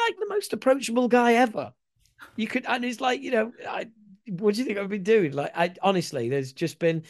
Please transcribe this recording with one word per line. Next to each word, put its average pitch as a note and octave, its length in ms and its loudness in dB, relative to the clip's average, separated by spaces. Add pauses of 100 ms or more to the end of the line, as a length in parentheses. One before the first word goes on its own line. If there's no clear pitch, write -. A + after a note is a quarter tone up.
like, A4+ 120 -2
the G4+ 160 -6
most G#4 180 -4
approachable B3 560 0
guy A#3+ 260 6
ever. A3 380 2 (640)
You A3 120 -4
could, B3+ 180 -4
and B3 180 -2
it's B3 160 -6
like, B3+ 220 -2
you C4+ 100 -8
know, A3+ 200 0 (160)
I, - 200 -8 (400)
what G#3 260 0
do A3 60 -2
you C4 60 -2
think G3+ 120 -4
I've G3 100 -4
been G3+ 160 -4
doing? F3 280 4
Like, C#3+ 240 -4
I, F3 260 0
honestly, D#3+ 460 0
there's C3+ 240 -2
just - 260 -4
been, E3 320 0